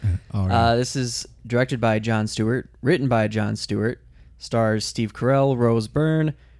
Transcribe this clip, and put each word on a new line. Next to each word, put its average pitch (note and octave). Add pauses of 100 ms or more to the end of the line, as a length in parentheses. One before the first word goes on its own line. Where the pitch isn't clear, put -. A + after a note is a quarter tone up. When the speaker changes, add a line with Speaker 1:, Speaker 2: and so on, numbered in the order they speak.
(340)
Speaker 1:
All G2
right. F#2+
Speaker 2:
Uh, A#2
this B2+
is B2 (180)
directed A#2+
by A2
Jon A2
Stewart, A2+ (120)
written C#3+
by A2+
Jon G#2+
Stewart, G#2 (380)
stars A2
Steve A2
Carell, C3+
Rose A#2
Byrne, D#3 (240)